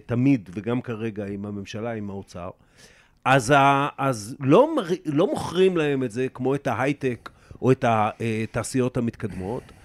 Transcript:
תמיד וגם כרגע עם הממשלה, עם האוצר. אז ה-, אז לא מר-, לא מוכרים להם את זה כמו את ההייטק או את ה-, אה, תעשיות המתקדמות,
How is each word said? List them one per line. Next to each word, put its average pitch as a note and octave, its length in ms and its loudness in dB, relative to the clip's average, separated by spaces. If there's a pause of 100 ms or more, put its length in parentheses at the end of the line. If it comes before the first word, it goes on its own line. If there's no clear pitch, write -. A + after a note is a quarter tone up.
תמיד B2 480 2
וגם A2 280 -4
כרגע G#2+ 440 -8
עם G2+ 200 -8
הממשלה, G#2 460 -10
עם G#2+ 180 -8
האוצר. F#2 400 -12 (760)
אז C3 300 4
ה-, C#3 320 4 (100)
אז B2+ 420 -4
לא G3+ 360 6
מר-, A#3 120 -4 (180)
לא D#3 220 2
מוכרים F#3 500 2
להם C#3+ 260 0
את A#2+ 80 -4
זה B2+ 220 -2
כמו B2+ 220 0
את C#3 120 -6
ההייטק B2+ 640 -2 (320)
או B2 100 4
את C3 120 2
ה-, A2 260 2 (120)
אה, A2+ 300 -2
תעשיות B2 460 -2
המתקדמות, A2 640 -6 (220)